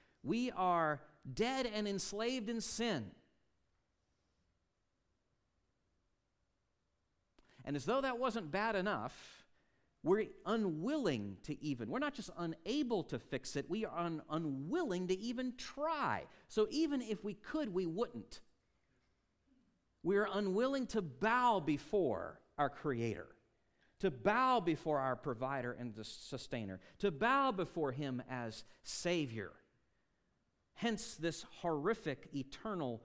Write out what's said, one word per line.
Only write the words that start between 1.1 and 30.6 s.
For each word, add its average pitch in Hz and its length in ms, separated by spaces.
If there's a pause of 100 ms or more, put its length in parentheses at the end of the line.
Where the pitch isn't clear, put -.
dead 247 320
and 208 220
enslaved 208 600
in 233 120
sin. 180 500 (4000)
And 143 100
as 131 80
though 247 160
that 262 180
wasn't 226 320
bad 208 260
enough, 180 680 (580)
we're 190 260 (180)
unwilling 180 960
to 151 200
even, 120 280
we're 220 80
not 285 160
just - 240
unable 208 640
to 131 160
fix - 380
it, 127 120
we 214 160
are 156 140
un-, 165 320
unwilling 175 800
to 185 100
even 247 400
try. 277 640 (240)
So 214 240
even 285 320
if 214 200
we 196 120
could, 277 400
we 185 100
wouldn't. 185 560 (1600)
We 190 140
are 202 160
unwilling 214 540
to 220 160
bow 214 580
before 139 800 (160)
our 143 140
Creator, 117 560 (720)
to 190 120
bow 226 500
before 160 400
our 131 160
Provider 127 560
and 113 220
the 110 100
Sustainer, 110 760 (200)
to 202 100
bow 254 420
before 165 400
Him 131 380
as 120 340 (180)
Savior. 127 680 (1200)